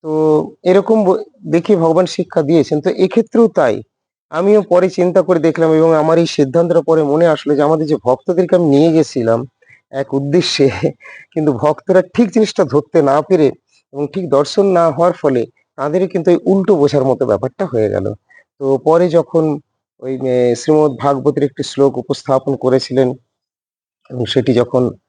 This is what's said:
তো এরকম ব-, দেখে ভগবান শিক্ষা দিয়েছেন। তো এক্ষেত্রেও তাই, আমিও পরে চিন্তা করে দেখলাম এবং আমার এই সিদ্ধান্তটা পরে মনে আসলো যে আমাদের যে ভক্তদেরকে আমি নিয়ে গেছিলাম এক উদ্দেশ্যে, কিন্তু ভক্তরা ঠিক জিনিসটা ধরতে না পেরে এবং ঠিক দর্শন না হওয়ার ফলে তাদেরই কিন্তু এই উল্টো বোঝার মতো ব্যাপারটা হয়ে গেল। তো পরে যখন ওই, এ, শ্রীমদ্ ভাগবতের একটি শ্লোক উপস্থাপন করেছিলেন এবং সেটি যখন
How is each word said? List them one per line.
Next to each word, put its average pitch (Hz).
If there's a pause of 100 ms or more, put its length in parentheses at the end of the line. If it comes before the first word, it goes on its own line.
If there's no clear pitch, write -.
তো 156 (520)
এরকম 196
ব-, - (220)
দেখে 170
ভগবান 165
শিক্ষা -
দিয়েছেন। 151
তো 185
এক্ষেত্রেও 220
তাই, 127 (480)
আমিও 196
পরে 180
চিন্তা 180
করে 180
দেখলাম 160
এবং 160
আমার 156
এই 170
সিদ্ধান্তটা 165
পরে 160
মনে 151
আসলো 147
যে 143
আমাদের 151
যে 147
ভক্তদেরকে 165
আমি 175
নিয়ে 151
গেছিলাম 123 (440)
এক 135
উদ্দেশ্যে, 143 (600)
কিন্তু 151
ভক্তরা 156
ঠিক 220
জিনিসটা 208
ধরতে 147
না 143
পেরে 156 (420)
এবং 143
ঠিক 180
দর্শন 143
না 170
হওয়ার 170
ফলে 131 (300)
তাদেরই 170
কিন্তু 175
এই 170
উল্টো 190
বোঝার 143
মতো 127
ব্যাপারটা 120
হয়ে 110
গেল। 101 (460)
তো 135
পরে 160
যখন 156 (400)
ওই, 131
এ, 123
শ্রীমদ্ 151
ভাগবতের 139
একটি 143
শ্লোক 139
উপস্থাপন 135
করেছিলেন 127 (960)
এবং 123
সেটি 131
যখন 120 (180)